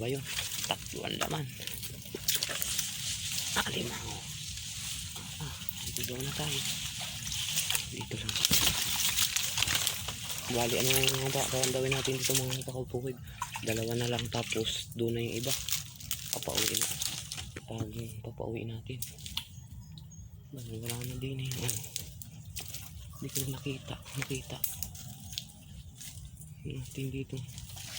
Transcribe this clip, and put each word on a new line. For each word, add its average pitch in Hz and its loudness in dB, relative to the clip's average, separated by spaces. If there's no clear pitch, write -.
ba 117 0
yun? 131 -2
Tatlo - -2
ang 50 -2
laman. 151 2
Ah, - 2
lima, - 0
oh. - -6
Ah, 131 -4
ligaw 123 -2
na 139 0
tayo. 151 2
Dito - -2
lang. 107 0
Bali, 120 6
ano 127 6
nga 135 6
ba? 135 4
Gawin 131 4
natin 131 2
dito 131 4
mga 131 2
kabukid. 127 -2
Dalawa 113 2
na 120 4
lang, 117 4
tapos 117 2
doon 117 4
na 117 2
yung 113 0
iba. 131 2
Papauwi - 4
na. - 6
Pag-, 113 -4
papauwi 113 -4
natin. 113 -6
Wala, 120 -8
wala 117 -4
na 127 -4
din 135 -2
eh. 131 0
Oh. 123 2
Hindi 139 -6
ko - 2
na 131 0
nakita. 131 -4
Nakita. 131 -4
Natin 135 -4
dito. 135 -4